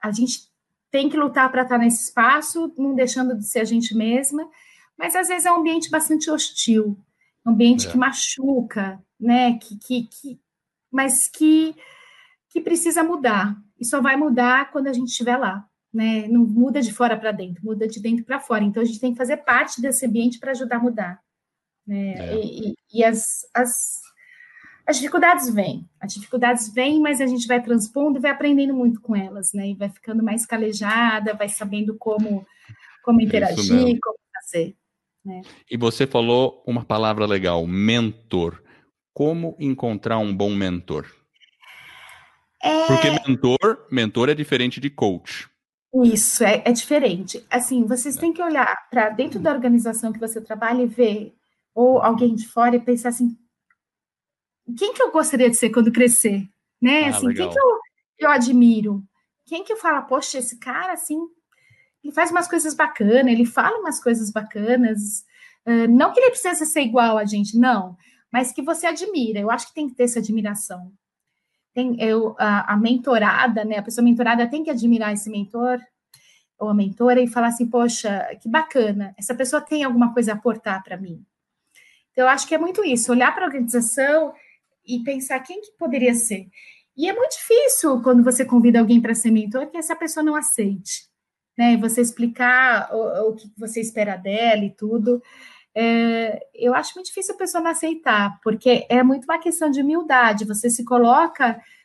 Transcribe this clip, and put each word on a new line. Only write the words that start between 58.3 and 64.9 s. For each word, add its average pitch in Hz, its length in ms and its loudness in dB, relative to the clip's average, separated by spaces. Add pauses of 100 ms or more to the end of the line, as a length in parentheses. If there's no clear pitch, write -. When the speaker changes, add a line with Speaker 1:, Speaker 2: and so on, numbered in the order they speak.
Speaker 1:
admiro? 233 720 4 (440)
Quem 339 180 -10
que 453 80 -4
eu 440 40 -4
falo, 302 300 -2
"Poxa, 277 320 -4
esse 240 200 -8
cara, 330 340 -8
assim, 311 260 -6 (880)
ele 294 80 -10
faz 330 180 0
umas 349 180 0
coisas 311 260 -2
bacanas, 254 580 2
ele 233 140 4
fala 415 320 0
umas 349 240 -6
coisas 226 280 -2
bacanas." 214 920 -2 (420)